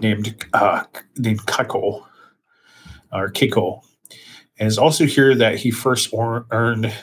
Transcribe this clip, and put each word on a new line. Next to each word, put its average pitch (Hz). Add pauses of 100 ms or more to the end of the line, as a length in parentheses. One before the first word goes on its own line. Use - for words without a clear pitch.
named, 107 (100)
uh, 95 (320)
named 110
Kako, - (1080)
or 95
Keiko. - (760)
And 107
it's 110
also 156
here 135
that 113
he 123
first 123
or-, 117
earned 113 (100)